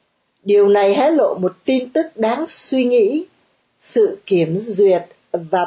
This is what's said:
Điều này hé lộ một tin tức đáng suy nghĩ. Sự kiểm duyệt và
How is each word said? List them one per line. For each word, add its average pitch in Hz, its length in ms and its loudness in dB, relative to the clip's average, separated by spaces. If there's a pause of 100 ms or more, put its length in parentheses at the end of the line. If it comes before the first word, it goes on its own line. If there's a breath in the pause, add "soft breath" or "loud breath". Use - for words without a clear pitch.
(440)
Điều 202 240 4
này 202 280 2
hé 285 160 2
lộ 254 240 0
một 180 180 -4 (120)
tin 254 240 -2
tức 320 160 -2 (100)
đáng 233 320 -2
suy - 360 -4
nghĩ. 247 420 0 (540)
Sự - 460 0
kiểm 170 320 0
duyệt 196 480 0 (260)
và 170 360 -4